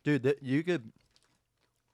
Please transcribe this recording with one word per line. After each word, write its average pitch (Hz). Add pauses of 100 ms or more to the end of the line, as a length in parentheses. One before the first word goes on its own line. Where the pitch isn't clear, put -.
Dude, 143
th-, 139
you 139
could, 151 (1040)